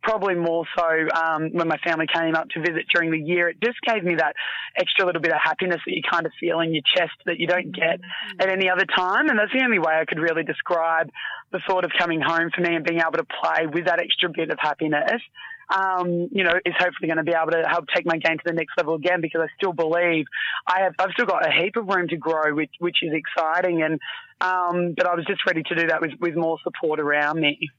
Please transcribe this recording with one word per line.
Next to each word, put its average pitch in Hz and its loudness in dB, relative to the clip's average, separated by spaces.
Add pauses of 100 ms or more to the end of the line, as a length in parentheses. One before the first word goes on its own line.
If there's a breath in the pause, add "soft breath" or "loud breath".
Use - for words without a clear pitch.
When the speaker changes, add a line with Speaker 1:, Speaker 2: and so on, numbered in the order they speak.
Speaker 1:
probably 202 0
more 170 0 (140)
so, 175 2 (260)
um, 160 0
when 170 0
my 160 0
family 160 -2
came 165 0
up 160 0
to - -6
visit 160 -2
during 165 2
the 160 0
year, 175 0
it 165 -10
just 233 0 (100)
gave 220 0
me 175 0
that 156 0 (440 loud breath)
extra 185 2
little 170 0
bit 165 2
of 151 2
happiness 165 0
that - -6
you 165 -2
kind 165 0
of 156 -4
feel 165 0
in 165 0
your 151 -2 (120)
chest 175 2 (140)
that 170 -2
you 165 0
don't 185 0
get 165 0
Speaker 2:
Mm-hmm. - -8
Speaker 1:
at 190 4
any 190 2
other 180 4
time. 190 2
And 247 4
that's 208 2
the 262 4
only 233 4
way 160 2
I 160 0
could 160 -4
really 165 0
describe 165 0 (420 loud breath)
the 185 -4
thought 185 2
of 170 -2
coming 170 0
home 165 2
for 180 0
me 170 2
and 160 -2
being 170 0
able 165 2
to 160 0
play 160 0
with 160 -2
that 170 2
extra - 0
bit 160 -2
of 151 -4
happiness, 156 0 (480 loud breath)
um, 180 0
you 196 0
know, 170 4 (120)
is 175 -2
hopefully 175 0
gonna 160 2
be 165 0
able 160 2
to 165 2
help 165 0
take 175 0
my 165 2
game 160 0
to - -10
the 170 -2
next 160 -2
level 165 2
again, 175 2
because 165 -2
I 160 0 (100)
still 190 -2
believe 165 0 (420 loud breath)
I 185 2
have, 185 0
I've 185 2
still 233 0
got 185 0
a 151 2
heap 185 0
of 220 -4
room 180 2
to 165 -2
grow, 156 0
which, 151 -2
which 170 -2
is 165 -2
exciting. 165 0
And, 156 0 (400 loud breath)
um, 180 0
but 180 2
I 175 2
was 170 -4
just 190 -4
ready 165 0
to 175 -4
do 165 2
that 160 2
with, 160 -4 (100)
with 170 -2
more 165 -2
support 156 -4
around 147 0
me. 147 0 (200)